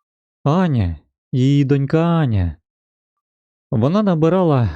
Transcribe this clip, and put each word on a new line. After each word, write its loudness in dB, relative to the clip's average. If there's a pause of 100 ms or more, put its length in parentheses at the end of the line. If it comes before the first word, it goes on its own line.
(440)
Аня, 0 (340)
її 2
донька 0
Аня. -2 (1160)
Вона 0
набирала 0